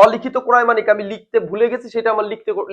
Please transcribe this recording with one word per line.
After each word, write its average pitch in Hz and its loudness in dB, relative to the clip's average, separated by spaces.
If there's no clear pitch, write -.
অলিখিত 240 0
ক্রয় 240 4
মানে 220 2
কি? 220 -4
আমি 208 -8
লিখতে 214 -6
ভুলে 214 -2
গেছি, 240 -10
সেটা 226 -2
আমার 214 -2
লিখতে, 196 -10